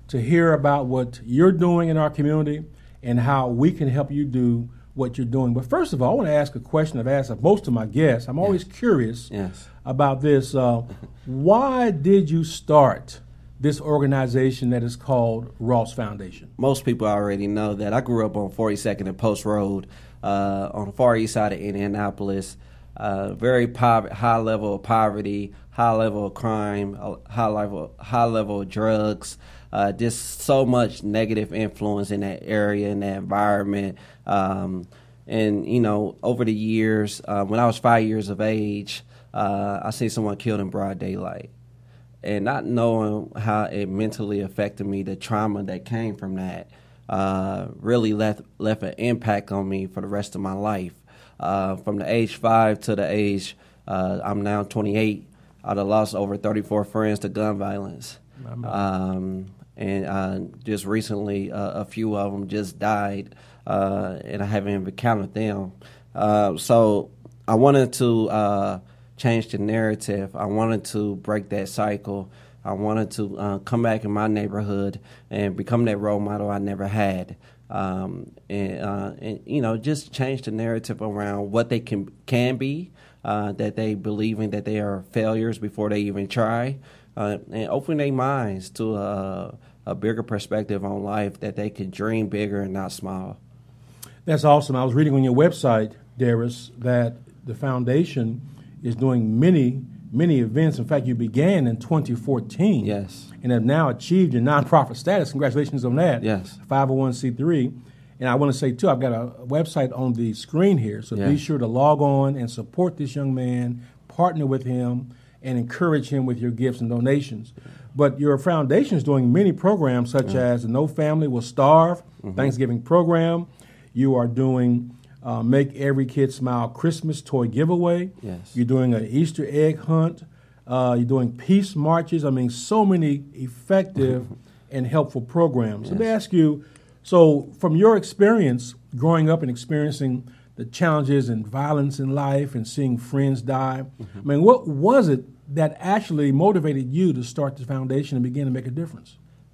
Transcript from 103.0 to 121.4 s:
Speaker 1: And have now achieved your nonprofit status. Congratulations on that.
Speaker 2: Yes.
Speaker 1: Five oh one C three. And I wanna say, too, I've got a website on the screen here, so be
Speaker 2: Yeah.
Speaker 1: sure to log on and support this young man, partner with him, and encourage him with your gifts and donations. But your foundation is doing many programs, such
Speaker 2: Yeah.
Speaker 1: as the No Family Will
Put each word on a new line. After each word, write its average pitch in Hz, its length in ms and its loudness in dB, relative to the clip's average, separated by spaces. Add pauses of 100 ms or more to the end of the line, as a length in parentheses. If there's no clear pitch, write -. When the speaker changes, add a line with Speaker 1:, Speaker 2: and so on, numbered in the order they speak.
Speaker 1:
And 123 100 0
have 117 120 2
now 147 240 4
achieved 165 460 2
your 120 80 2
nonprofit 143 540 4
status. 175 340 0
Congratulations 139 540 -2
on 123 120 2
that. 156 260 2
Speaker 2:
Yes. 101 360 -2 (100)
Speaker 1:
Five 135 220 2
oh 135 40 0
one 135 180 2
C 123 180 -4
three. 131 420 0 (460)
And 127 120 -2
I 120 40 4
wanna 139 200 4
say, 139 180 0
too, 151 160 0
I've 135 120 4
got 127 120 0
a 117 320 -6
website 139 520 -2
on 127 180 0
the 113 180 -2
screen 170 460 2
here, 107 240 -4
so - 140 -8
be 98 60 -2
Speaker 2:
Yeah. 143 140 4
Speaker 1:
sure 147 220 -2
to 120 80 0
log 139 340 4
on 139 340 4
and 120 160 -4
support 170 460 -2
this 139 180 -6
young 139 200 -2
man, 123 480 -2 (260)
partner 165 380 0
with 131 180 0
him, 123 460 -2 (320)
and 127 160 -2
encourage 135 500 0
him 135 160 0
with 123 140 -2
your 120 120 -2
gifts 123 300 -2
and 117 80 -2
donations. 120 640 0 (420)
But 139 240 4
your 143 200 4
foundation 165 580 2
is 127 80 0
doing 127 300 4
many 185 180 4
programs, 135 580 2
such 127 220 0
Speaker 2:
Yeah. 131 80 2
Speaker 1:
as 120 220 2
the 113 60 -4
No 131 180 2
Family 151 420 0
Will 120 140 -2